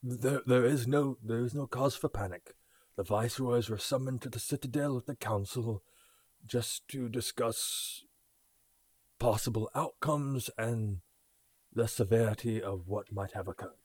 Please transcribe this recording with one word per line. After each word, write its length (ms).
there, 440
there 180
is 220
no, 360
there 180
is 140
no 120
cause 300
for 120
panic. 460
The 80
viceroys 640
were 100
summoned 440
to 60
the 100
Citadel 580
at 100
the 100
council 680
just 440
to 200
discuss 960
possible 560
outcomes 840
and 420
the 160
severity 760
of 240
what 260
might 200
have 160
occurred. 240